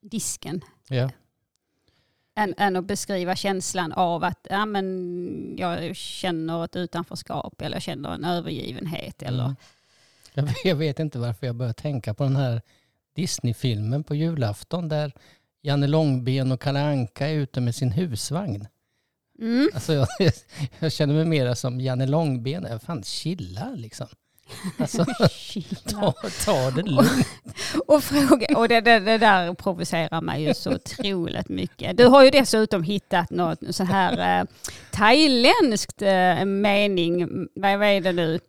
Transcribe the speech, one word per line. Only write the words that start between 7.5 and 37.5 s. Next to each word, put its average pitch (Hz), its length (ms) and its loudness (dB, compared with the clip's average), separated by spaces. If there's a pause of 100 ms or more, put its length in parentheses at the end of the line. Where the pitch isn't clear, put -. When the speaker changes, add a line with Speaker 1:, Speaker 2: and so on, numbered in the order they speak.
Speaker 1:
eller - 140 -8
jag 190 60 -8
känner - 320 -8
en - 100 -10
övergivenhet 165 1000 -8
eller 123 220 -4
Speaker 2:
Mm. 135 120 -4 (800)
Jag 139 100 -2
vet, 131 200 -6
jag 180 120 2
vet 147 240 -2
inte 151 180 -4
varför 120 280 -4
jag 120 100 -4
börjar 120 160 -4
tänka 131 420 -4
på - 100 -4
den 135 120 2
här 127 260 0 (540)
Disney-filmen 120 880 -2
på 147 100 -6
julafton 156 760 -4
där 151 240 -4 (500)
Janne 139 240 0
Långben 135 640 2
och 127 80 -2
Kalle 139 240 0
Anka 139 440 -2
är 156 60 -2
ute 139 260 -2
med 120 140 0
sin 123 180 0
husvagn. 139 720 -4 (720)
Speaker 1:
Mm. 240 360 2
Speaker 2:
Alltså, - 180 -2
jag, 143 160 2 (100)
<laughs> 180 140 4 (460)
jag 156 140 -2
känner 147 220 0
mig 156 100 2
mera 135 300 0
som 127 260 -4
Janne 131 260 -2
Långben. 143 640 -2
Jag 113 120 -8
fan 156 200 -8
chilla, 151 760 -8
liksom. 120 300 -12 (720)
Alltså, 196 260 0 (140)
Speaker 1:
<laughs> 208 120 4
Chilla. - 460 -10 (100)
Speaker 2:
ta, 208 260 -2 (320)
ta 135 260 2
det 139 120 -2
lugnt. 240 440 4 (600)
Speaker 1:
Och, 294 80 6
och 285 100 4
fråga, 277 540 4
och 226 100 2
det, 233 120 6
det, 226 200 8
det 220 180 2
där 190 360 4
provocerar 165 640 -2
mig 160 220 -4
ju 151 120 2
så - 200 -4
otroligt 190 720 -6
mycket. 185 480 -6
Du 240 100 8
har 262 180 10
ju 269 60 10
dessutom 220 520 2
hittat 180 480 -2
något 175 280 -2 (120)
så 185 140 -2
här, 180 560 2
eh, 185 60 -2 (440)
thailändskt, 262 1120 4
eh, 185 420 4
mening. 196 840 2 (260)